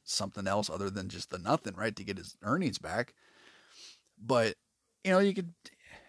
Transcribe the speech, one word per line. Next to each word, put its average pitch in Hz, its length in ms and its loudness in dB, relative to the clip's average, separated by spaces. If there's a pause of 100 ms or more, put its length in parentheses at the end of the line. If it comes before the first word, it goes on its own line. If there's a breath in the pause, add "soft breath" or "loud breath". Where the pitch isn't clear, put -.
something 98 440 -4
else 101 220 2
other 95 200 -4
than 95 180 -4
just 90 220 -10
the 92 80 -6
nothing, 104 380 -2
right, 104 200 -2
to 98 80 -10
get 190 140 -4
his - 240 -14
earnings 143 360 0
back. 107 360 -4 (1080 loud breath)
But, 117 340 4 (480)
you 190 80 2
know, 185 80 8
you 202 140 6
could, 180 200 -6 (560 loud breath)